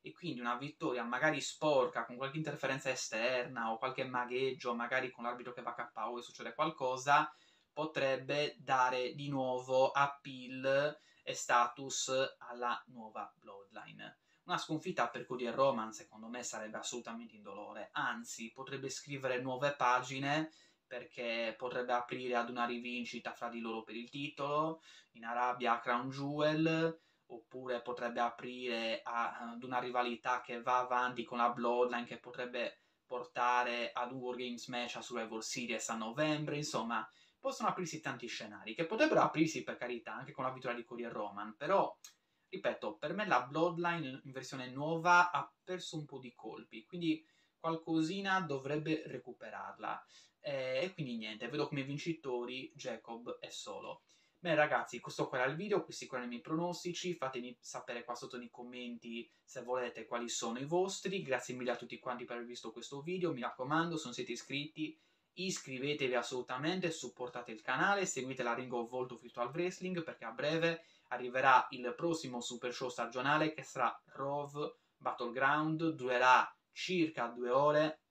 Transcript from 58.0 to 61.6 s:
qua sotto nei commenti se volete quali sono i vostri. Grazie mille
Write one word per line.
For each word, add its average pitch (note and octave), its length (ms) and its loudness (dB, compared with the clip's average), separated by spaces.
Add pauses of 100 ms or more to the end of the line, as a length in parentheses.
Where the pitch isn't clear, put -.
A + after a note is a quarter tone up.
qua A#2+ 100 -6
sotto B2+ 220 -10
nei A#2+ 140 -10
commenti A#2+ 760 -10 (160)
se - 200 -12
volete A#2+ 420 -2
quali A#2+ 240 -4
sono A#2 300 -2
i C#3 80 -4
vostri. F#3 560 0
Grazie B2+ 320 -2
mille B2 160 -2